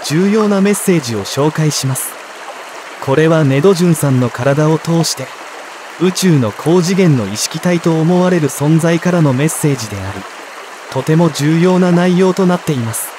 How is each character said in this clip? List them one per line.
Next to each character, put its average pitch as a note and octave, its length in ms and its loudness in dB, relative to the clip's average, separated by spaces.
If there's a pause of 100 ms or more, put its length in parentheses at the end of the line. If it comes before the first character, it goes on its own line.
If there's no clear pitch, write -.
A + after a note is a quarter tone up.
重 F3+ 240 0
要 G#3+ 180 2
な G3+ 140 2
メ G3+ 120 2
ッ - 20 -
セ F#3 220 2
ー D#3 40 0
ジ A#2 140 -6
を G2 100 -4
紹 C#3+ 240 0
介 D#3 220 -2
し - 160 -4
ま C3 80 -2
す。 - 160 -8 (920)
こ C3+ 120 0
れ D#3 120 4
は D#3+ 160 4
ネ C3+ 180 2
ド G3 120 6
ジ F3 120 2
ュ - 20 4
ン E3+ 80 4
さ C#3+ 160 0
ん B2+ 80 2
の B2 100 2
体 C#3 400 0
を D#3+ 80 2
通 E3 260 0
し - 140 -4
て、 C3 80 -10 (720)
宇 F3 120 2
宙 F3+ 280 2
の A2 120 0
高 F3 320 2
次 F3+ 100 0
元 F3 240 4
の G#2 160 -2
意 - 20 -8
識 - 240 -6
体 F3+ 200 0
と E3 200 0
思 F3 220 2
わ F3+ 80 2
れ F3+ 100 2
る D3 100 0
存 D#3 300 2
在 E3+ 200 0
か F3+ 100 -2
ら F3 140 2
の C#3 100 2
メ C3+ 120 0
ッ D#3+ 40 2
セ D3 240 -2
ー - 20 -2
ジ A2+ 140 -8
で G#2 80 -10
あ F#2+ 160 -8
り、 G2 60 -10 (720)
と C3 100 -4
て D#3 140 2
も E3 160 4
重 D3+ 280 0
要 F3+ 200 4
な F3+ 120 4
内 F3 280 2
容 F#3 160 4
と G3 100 2
な F3+ 120 2
っ - 60 -6
て D#3 100 -2
い C3+ 40 -2
ま A2+ 160 -4
す。 - 140 -8 (120)